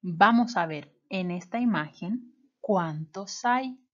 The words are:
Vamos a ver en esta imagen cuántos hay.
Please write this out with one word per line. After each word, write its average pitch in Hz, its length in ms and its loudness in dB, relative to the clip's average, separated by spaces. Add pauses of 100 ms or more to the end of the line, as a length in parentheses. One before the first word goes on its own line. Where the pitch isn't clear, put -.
Vamos 202 520 4
a 170 100 2
ver 151 340 -10 (100)
en 185 200 -4
esta 180 300 -6
imagen 196 760 -2 (260)
cuántos 165 840 -4
hay. 254 360 -2 (140)